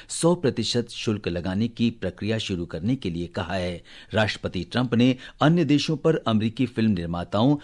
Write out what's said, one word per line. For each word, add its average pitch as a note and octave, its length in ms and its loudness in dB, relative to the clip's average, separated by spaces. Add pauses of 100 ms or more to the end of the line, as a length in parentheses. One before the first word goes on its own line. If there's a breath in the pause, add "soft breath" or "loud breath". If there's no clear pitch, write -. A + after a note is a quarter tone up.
(120)
सौ E3+ 240 2
प्रतिशत A#2+ 560 -2
शुल्क G#2 360 -4
लगाने F#2 420 -2
की A2+ 200 0 (120)
प्रक्रिया G2+ 380 -4
शुरू F2 260 -4
करने F2 300 -2
के A2+ 140 -6
लिए E2+ 200 -4
कहा G2 260 -6
है। F2+ 260 -4 (320 loud breath)
राष्ट्रपति G2+ 580 0
ट्रंप B2 240 0
ने B2 200 4 (260 loud breath)
अन्य E3 240 4
देशों D3 320 2
पर D#3 300 0
अमेरिकी A2+ 400 0
फिल्म A2+ 240 0
निर्माताओं F2 720 2